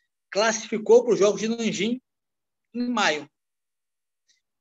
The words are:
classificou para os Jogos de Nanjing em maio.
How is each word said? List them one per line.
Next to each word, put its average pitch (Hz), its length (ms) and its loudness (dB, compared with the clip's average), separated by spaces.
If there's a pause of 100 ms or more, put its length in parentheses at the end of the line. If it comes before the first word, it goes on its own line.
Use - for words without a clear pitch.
(300)
classificou 220 760 2
para 247 100 0
os 160 60 0
Jogos 202 220 2
de 220 60 -4
Nanjing 226 520 -4 (760)
em 247 140 -6
maio. 165 380 -2 (1300)